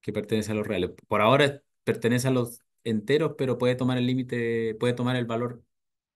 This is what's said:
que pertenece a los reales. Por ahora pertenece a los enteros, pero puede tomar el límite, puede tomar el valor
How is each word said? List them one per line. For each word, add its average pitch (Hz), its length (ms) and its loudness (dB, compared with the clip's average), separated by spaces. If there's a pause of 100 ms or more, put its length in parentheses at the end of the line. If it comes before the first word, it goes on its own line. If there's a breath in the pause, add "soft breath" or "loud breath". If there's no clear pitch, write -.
que 101 120 -8
pertenece 107 380 -2
a 107 40 -4
los 104 120 -4
reales. 90 240 -2 (160)
Por 104 140 2
ahora 139 400 4 (220)
pertenece 123 460 0
a - 20 2
los 123 300 -2 (220)
enteros, 139 540 0
pero 127 200 -2
puede 123 180 2
tomar 127 220 0
el 123 100 0
límite, 117 680 -2
puede 123 180 0
tomar 123 220 -2
el 120 100 -2
valor 117 380 -4 (520)